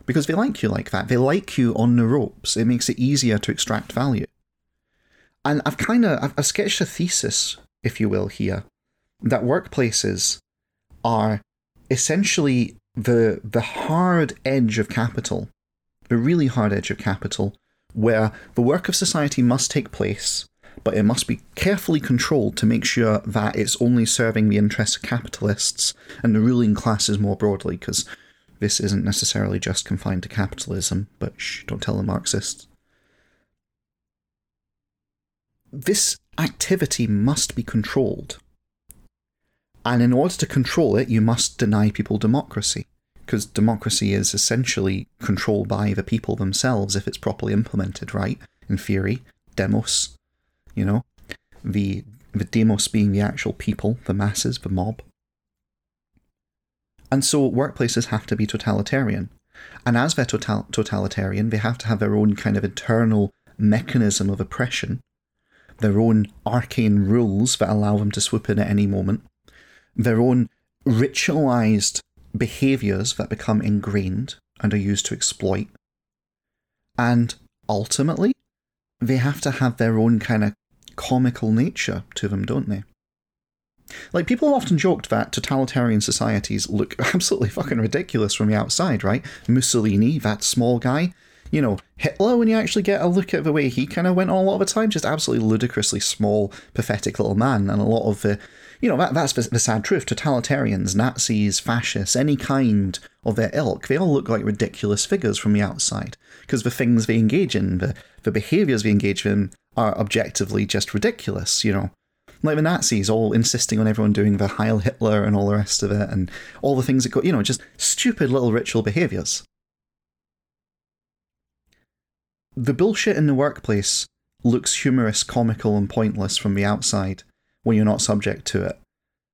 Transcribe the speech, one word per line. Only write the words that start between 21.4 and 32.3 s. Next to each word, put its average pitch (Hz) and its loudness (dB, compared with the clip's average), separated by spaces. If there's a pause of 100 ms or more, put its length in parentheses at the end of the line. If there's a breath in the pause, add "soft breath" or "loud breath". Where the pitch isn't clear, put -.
carefully 180 0
controlled 120 0
to - 0
make 113 2
sure 110 2
that 104 -2
it's - -2
only 120 4
serving 110 2
the 104 4
interests 104 0
of - -12
capitalists - -4 (300 loud breath)
and 117 2
the 107 4
ruling 117 4
classes 104 0
more 101 0
broadly, 98 -2
'cause - -4 (540 loud breath)
this 101 0
isn't 98 0
necessarily 98 -2
just - -4
confined 98 -4
to - -12
capitalism, 98 -4 (120)
but 107 -8
shh, - -10
don't 104 -8
tell 104 -2
the 101 -2
Marxists. - -4 (3000)